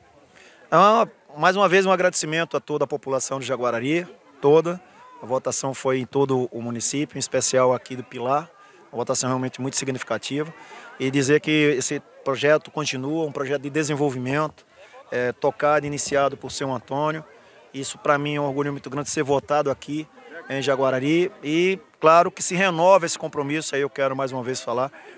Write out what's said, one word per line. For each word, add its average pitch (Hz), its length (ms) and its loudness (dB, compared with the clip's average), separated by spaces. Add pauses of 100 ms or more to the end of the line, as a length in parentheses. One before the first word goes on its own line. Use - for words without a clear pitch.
(720)
Ah, 202 380 6 (300)
mais 180 180 4
uma 196 140 4
vez 190 160 4
um 190 40 2
agradecimento 170 640 0
a 143 60 0
toda 147 240 -2
a - 20 -2
população 135 540 -4
de 120 60 -10
Jaguarari, 123 600 -2 (360)
toda. 160 360 4 (440)
A 117 40 -14
votação 127 460 -4
foi 131 280 0
em 123 40 -4
todo 131 480 0
o 120 80 -10
município, 120 560 -6
em - 20 -8
especial 127 540 2
aqui 123 240 -6
do 123 80 -12
Pilar. 135 460 -4 (420)
Uma 120 60 -6
votação 127 320 -2
realmente 127 280 -4
muito 131 200 -6
significativa. 135 760 -6 (480)
E 131 100 0
dizer 143 300 4
que 156 100 -4 (280)
esse 143 200 -4 (240)
projeto 143 480 0
continua, 147 540 -4
um 143 80 -6
projeto 139 300 -4
de 143 80 -8
desenvolvimento, 143 960 -2 (440)
é, 123 220 -2
tocado, 147 540 0
iniciado 139 500 0
por - 160 -12
seu 139 180 -6
Antônio. 151 540 -4 (480)
Isso 135 240 -10
pra 147 220 2
mim 147 160 -2
é 147 60 -2
um 147 40 0
orgulho 143 260 -2
muito 139 200 -10
grande 139 180 -6
ser 156 140 -2
votado 143 480 0
aqui 147 360 -6 (440)
em 135 100 -4
Jaguarari. 135 720 2 (100)
E 175 360 0 (200)
claro 170 320 6
que - 120 -10
se 180 140 -2
renova 180 500 4
esse 151 100 -4
compromisso, 147 580 -4
aí 139 60 0
eu 139 80 0
quero 135 280 -2
mais 135 160 -4
uma 127 100 -6
vez 123 180 -6
falar, 123 300 -4 (280)